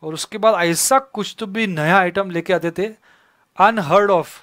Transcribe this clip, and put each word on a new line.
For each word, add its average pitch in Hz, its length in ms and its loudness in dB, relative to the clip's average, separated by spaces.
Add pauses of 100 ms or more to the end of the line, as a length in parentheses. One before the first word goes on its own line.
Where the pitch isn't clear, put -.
और 156 100 -10
उसके 160 240 -10
बाद 202 280 2
ऐसा 170 340 2
कुछ 214 400 -10
तो 220 80 -8
भी 214 200 -4
नया 165 300 2
आइटम 190 320 0
लेके 170 240 -2
आते 170 180 -2
थे, 190 180 -6 (720)
unheard 202 480 2
of। 170 180 2 (160)